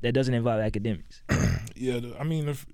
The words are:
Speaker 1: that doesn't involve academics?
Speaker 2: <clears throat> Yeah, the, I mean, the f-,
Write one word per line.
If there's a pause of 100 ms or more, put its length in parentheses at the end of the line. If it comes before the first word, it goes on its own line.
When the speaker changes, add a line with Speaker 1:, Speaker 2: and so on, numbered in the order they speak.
Speaker 1:
that
doesn't
involve
academics?
Speaker 2:
<clears throat> (440)
Yeah,
the,
I
mean,
the
f-,